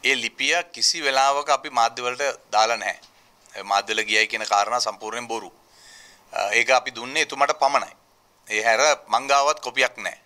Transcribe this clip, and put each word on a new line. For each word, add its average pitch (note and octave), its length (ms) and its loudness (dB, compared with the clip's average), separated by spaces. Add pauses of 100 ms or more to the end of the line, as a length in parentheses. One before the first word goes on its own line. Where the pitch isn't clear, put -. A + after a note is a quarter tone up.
ඒ C3+ 120 4
ලිපිය C3 400 -2 (160)
කිසි D#3 320 -2
වෙලාවක C#3 460 2
අපි D3 200 0
මාධ්‍ය A#2+ 340 0
වලට B2 180 -4 (300)
දාලා A2 260 2
නැහැ. G2 220 -6 (560)
ඒ G2 80 -12
මාධ්‍ය G2+ 300 0
වල A2 80 -2
ගියයි G#2+ 260 2
කියන G#2+ 180 -6
කාරණා G#2+ 340 0
සම්පූර්ණයෙන් A2 480 -8
බොරු. A2 260 -8 (800)
අ, - 60 -4 (100)
ඒක A2+ 200 2
අපි B2+ 260 2
දුන්නේ C3 260 -4
එතුමාට C#3+ 380 0
පමණයි. C3+ 320 0 (580)
ඒ G#2+ 140 0
හැර A2+ 160 4 (280)
මං A#2+ 200 0
ගාවත් C#3 320 2
කොපියක් B2+ 380 -2
නැහැ. G2 280 -8